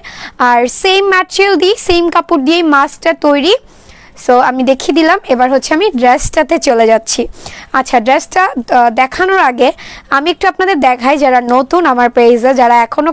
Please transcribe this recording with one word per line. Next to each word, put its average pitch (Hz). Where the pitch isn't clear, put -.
আর 240
সেম 381
ম্যাটেরিয়াল 381
দিয়ে, 370
সেম 349
কাপড় 339
দিয়েই 339
মাস্কটা 285
তৈরি। 294
So 254
আমি 254
দেখিয়ে 269
দিলাম, 330
এবার 247
হচ্ছে 269
আমি 403
ড্রেসটাতে 277
চলে 226
যাচ্ছি। 226
আচ্ছা, 262
ড্রেসটা, 302
আহ, 247
দেখানোর 370
আগে 254
আমি 277
একটু -
আপনাদের 370
দেখাই, 254
যারা 262
নতুন 269
আমার 240
পেজে, 240
যারা 240
এখনও 302